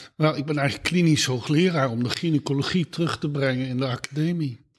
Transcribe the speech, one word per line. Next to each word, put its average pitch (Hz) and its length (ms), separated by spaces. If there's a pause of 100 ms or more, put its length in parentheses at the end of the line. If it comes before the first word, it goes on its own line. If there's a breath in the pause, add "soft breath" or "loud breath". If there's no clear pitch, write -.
(160 loud breath)
wel, 156 200
ik 135 80
ben 151 140
eigenlijk 139 300
klinisch 165 360
hoogleraar 143 640
om 117 120
de 120 80
gynaecologie 147 800
terug - 300
te 156 120
brengen 135 360
in 127 100
de 131 100
academie. 147 760 (180)